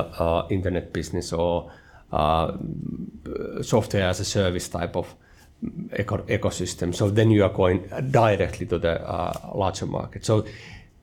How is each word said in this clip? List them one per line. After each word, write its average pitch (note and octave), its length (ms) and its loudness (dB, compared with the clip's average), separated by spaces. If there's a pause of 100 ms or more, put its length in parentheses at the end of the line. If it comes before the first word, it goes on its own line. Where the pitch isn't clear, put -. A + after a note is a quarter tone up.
(180)
uh, E2+ 320 2
internet F#2 440 -2
business E2+ 400 -4
or, E2+ 360 0 (440)
uh, D#2 400 2 (1080)
software G#2 460 2
as F#2 140 0
a G2 40 -4
service F2+ 440 0
type F2 260 -4
of F2 180 -4 (840)
eco-, G2 260 -2
ecosystem. F2+ 680 -2
So G#2 160 2
then A2 220 6
you G#2 120 8
are F#2 100 4
going F#2 340 2 (240)
directly G2+ 560 4
to E2+ 120 0
the, E2 280 0
uh, E2+ 460 -4
larger F#2 320 -2
market. - 400 -6
So A2 200 4 (580)